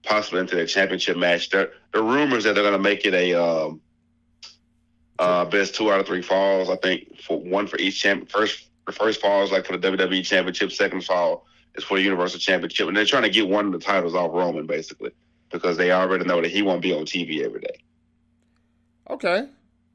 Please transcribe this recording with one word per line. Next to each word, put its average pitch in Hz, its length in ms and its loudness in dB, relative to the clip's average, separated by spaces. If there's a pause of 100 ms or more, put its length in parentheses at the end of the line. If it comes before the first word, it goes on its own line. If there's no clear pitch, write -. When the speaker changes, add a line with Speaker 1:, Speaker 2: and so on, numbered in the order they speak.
Speaker 1:
possibly 104 360 -2
into 90 140 -4
their 85 120 0
championship 92 500 0
match. 87 340 0
There, 98 200 0 (220)
there 110 100 2
are - 20 0
rumors 131 400 2
that 104 100 2
they're 101 100 2
gonna 98 140 2
make 101 260 0
it 98 100 2
a, 90 200 2
um, 85 460 0 (1400)
uh, 90 280 2
best 98 280 0
two 107 160 2
out 98 80 4
of 98 80 0
three 90 160 -2
falls. 95 480 2
I 92 60 0
think - 440 -4
for 82 200 -4
one 95 260 -2
for - 120 -8
each 95 220 -2
champ. 98 300 0
First, 104 380 -2 (180)
the - 60 -8
first 107 280 0
fall 101 220 4
is, 95 80 -2
like, 92 160 0
for 95 60 -6
the 90 60 -4
W 95 180 0
W 95 240 0
E - 20 -2
Championship. 92 480 0
Second 95 340 -2
fall 87 420 0 (280)
is - 80 -12
for 98 160 -2
the 95 60 2
Universal 90 340 0
Championship, 90 480 -2
and 92 100 -2
they're 107 80 2
trying 123 200 2
to 104 60 2
get 101 180 2
one 104 180 2
of 95 60 -2
the 87 80 -4
titles 90 340 0
off 87 180 0
Roman 82 340 -2
basically - 440 -8 (400)
because 87 260 -2
they 90 140 2
already 92 340 2
know 87 160 2
that 85 120 0
he 101 100 2
won't 90 200 0
be 92 120 0
on 78 100 -4
T 87 200 -6
V 78 200 -4
every - 160 -8
day. - 140 -10 (1400)
Speaker 2:
Okay, 208 380 -2 (460)